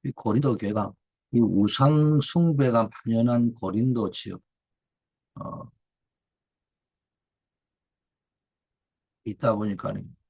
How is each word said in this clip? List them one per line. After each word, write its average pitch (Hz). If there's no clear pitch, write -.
이 139
고린도 120
교회가 104
이 120
우상 139
숭배가 139
만연한 117
고린도 113
지역, -
어, -
있다 110
보니까 104